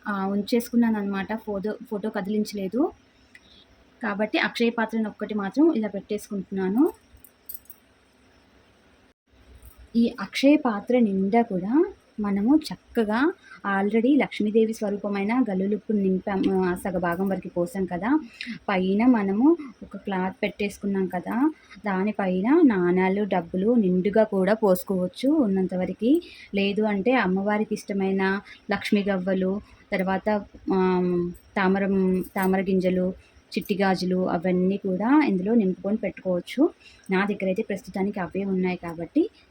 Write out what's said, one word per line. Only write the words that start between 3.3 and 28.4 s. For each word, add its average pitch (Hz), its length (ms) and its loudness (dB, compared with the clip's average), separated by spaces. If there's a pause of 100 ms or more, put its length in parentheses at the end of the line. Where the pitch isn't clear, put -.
కాబట్టి 214 360 -2
అక్షయ 233 300 0
పాత్రను 220 400 -2
ఒక్కటి 208 240 -8
మాత్రం 208 400 2
ఇలా 220 140 -2
పెట్టేసుకుంటున్నాను. 202 1040 -2 (3000)
ఈ 233 240 2
అక్షయ 269 360 4
పాత్ర 240 440 0
నిండా 196 420 2
కూడా 226 440 0 (340)
మనము 208 400 2 (140)
చక్కగా 233 600 0 (480)
already 226 400 4
లక్ష్మీదేవి 214 520 2
స్వరూపమైన 208 760 -2
గల్లులుప్పు 196 420 -2
నింపాము, 190 720 0
ఆ, 175 100 0
సగ 185 220 -4
భాగం 175 300 -2
వరకు 185 200 -4
పోసాం 180 380 -4
కదా. 190 340 -2 (500)
పైన 196 360 0
మనము 233 520 4 (260)
ఒక - 140 -14
క్లాత్ 190 460 -4
పెట్టేసుకున్నాం 196 600 -4
కదా, 190 460 -2 (340)
దానిపైన 202 800 0
నాణాలు, 185 580 4
డబ్బులు 190 520 0
నిండుగా 196 480 4
కూడా 196 300 0
పోసుకోవచ్చు 185 760 0
ఉన్నంతవరకు. 196 920 0 (340)
లేదు 202 280 0
అంటే 208 320 2
అమ్మవారికి 208 580 0
ఇష్టమైన 190 680 -2 (300)